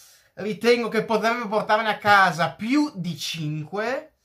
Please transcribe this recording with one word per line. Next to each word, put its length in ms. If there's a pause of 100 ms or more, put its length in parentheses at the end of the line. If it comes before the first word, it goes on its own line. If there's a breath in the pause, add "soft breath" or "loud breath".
(360 soft breath)
Ritengo 540
che 140
potrebbe 440
portarne 420
a 80
casa 540
più 420
di 240
cinque. 960 (120)